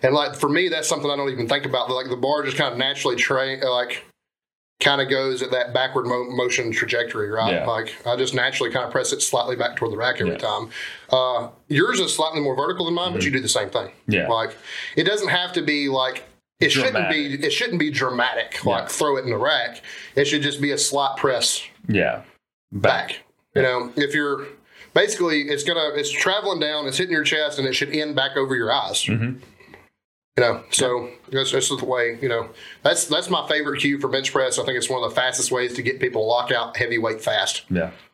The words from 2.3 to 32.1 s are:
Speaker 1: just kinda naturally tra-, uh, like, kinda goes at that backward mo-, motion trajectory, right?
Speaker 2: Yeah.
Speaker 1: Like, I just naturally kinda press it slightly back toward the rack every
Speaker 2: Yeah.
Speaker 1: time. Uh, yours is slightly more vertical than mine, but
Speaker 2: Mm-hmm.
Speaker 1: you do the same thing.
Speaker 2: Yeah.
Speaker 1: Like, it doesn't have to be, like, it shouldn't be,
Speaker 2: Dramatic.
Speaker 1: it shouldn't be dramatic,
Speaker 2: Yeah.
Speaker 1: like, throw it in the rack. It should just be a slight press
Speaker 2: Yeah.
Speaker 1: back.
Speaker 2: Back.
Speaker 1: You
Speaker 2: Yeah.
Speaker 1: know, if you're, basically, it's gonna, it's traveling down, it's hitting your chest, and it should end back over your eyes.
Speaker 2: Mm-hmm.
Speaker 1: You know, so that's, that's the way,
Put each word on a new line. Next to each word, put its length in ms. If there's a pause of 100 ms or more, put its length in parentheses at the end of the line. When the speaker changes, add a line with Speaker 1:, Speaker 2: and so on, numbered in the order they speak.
Speaker 1:
just 140
kinda 200
naturally 380
tra-, 460
uh, 120
like, 300 (760)
kinda 260
goes 360
at 100
that 220
backward 340
mo-, 220
motion 420
trajectory, 580
right? 260
Speaker 2:
Yeah. 120
Speaker 1:
Like, 280 (100)
I 100
just 180
naturally 380
kinda 180
press 220
it 100
slightly 340
back 220
toward 140
the 60
rack 240
every 120
Speaker 2:
Yeah. 40
Speaker 1:
time. 320 (400)
Uh, 400 (180)
yours 320
is 140
slightly 280
more 140
vertical 300
than 80
mine, 200
but 80
Speaker 2:
Mm-hmm. 60
Speaker 1:
you 40
do 100
the 80
same 200
thing. 220 (160)
Speaker 2:
Yeah. 200
Speaker 1:
Like, 280 (400)
it 100
doesn't 240
have 240
to 80
be, 280
like, 340 (360)
it 120
shouldn't 380
be, 140
Speaker 2:
Dramatic. 220
Speaker 1:
it 80
shouldn't 260
be 120
dramatic, 720
Speaker 2:
Yeah. 80
Speaker 1:
like, 180
throw 280
it 60
in 80
the 60
rack. 440 (340)
It 100
should 180
just 180
be 100
a 60
slight 400
press 460 (240)
Speaker 2:
Yeah. 340 (500)
Speaker 1:
back. 400
Speaker 2:
Back. 80 (360)
Speaker 1:
You 80
Speaker 2:
Yeah. 40
Speaker 1:
know, 300
if 160
you're, 320 (480)
basically, 560
it's 140
gonna, 320
it's 160
traveling 500
down, 260
it's 100
hitting 160
your 120
chest, 340
and 80
it 60
should 200
end 220
back 220
over 180
your 160
eyes. 320
Speaker 2:
Mm-hmm. 360 (1000)
Speaker 1:
You 80
know, 240
so 400 (200)
that's, 220
that's 180
the 140
way, 380